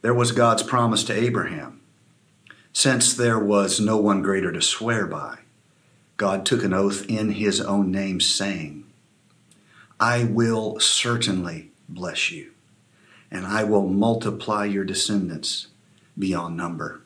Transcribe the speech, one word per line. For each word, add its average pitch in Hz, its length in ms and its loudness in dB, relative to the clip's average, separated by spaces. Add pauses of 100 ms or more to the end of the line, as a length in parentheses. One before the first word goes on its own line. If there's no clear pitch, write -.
there 120 120 4
was 120 180 4
God's 117 320 4
promise 117 420 2
to - 80 -4
Abraham. 95 640 -2 (920)
Since 123 400 4
there 117 240 2
was 101 420 2
no 107 180 2
one 101 240 4
greater 95 300 0
to 82 100 -4
swear 113 440 0
by, 82 340 -10 (800)
God 98 280 0
took 117 180 2
an 95 100 0
oath 98 340 0
in 107 260 -2
his 104 280 0
own 98 300 0
name, 95 280 -2
saying, 82 680 -2 (1120)
"I 120 240 2
will 113 560 0
certainly 92 920 -2 (160)
bless 87 440 -6
you, 76 200 -16 (760)
and 92 160 -10
I 107 180 -2
will 101 240 2
multiply 104 760 0
your 98 200 -2
descendants 92 840 -4 (500)
beyond 85 400 -4
number." 85 480 -8